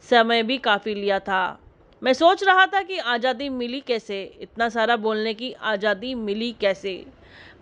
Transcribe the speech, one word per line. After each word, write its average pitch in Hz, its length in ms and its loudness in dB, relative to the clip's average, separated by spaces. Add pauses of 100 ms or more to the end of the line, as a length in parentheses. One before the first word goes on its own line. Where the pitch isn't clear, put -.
(100)
समय 233 320 4
भी 254 160 -2
काफ़ी 214 360 0
लिया 202 240 0
था। 190 420 -2 (420)
मैं 254 100 2
सोच 339 320 4
रहा 381 220 6
था 392 160 -2
कि 359 160 -6
आज़ादी 247 500 -2
मिली 247 320 -6
कैसे, 208 600 -6
इतना 226 280 -4
सारा 226 280 2
बोलने 220 380 -2
की 233 180 -8
आज़ादी 214 640 -2
मिली 220 380 -4
कैसे। 190 540 -4 (560)